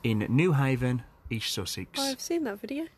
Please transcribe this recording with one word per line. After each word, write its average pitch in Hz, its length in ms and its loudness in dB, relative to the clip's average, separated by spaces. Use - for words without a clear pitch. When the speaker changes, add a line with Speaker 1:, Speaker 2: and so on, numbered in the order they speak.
Speaker 1:
in 110 160 2
New 156 240 6
Haven, 127 500 2
East - 240 -4
Sussex. - 460 -6
Speaker 2:
Oh, 277 120 0
I've 254 100 -8
seen 339 240 -2
that 202 140 -6
video. 277 280 -6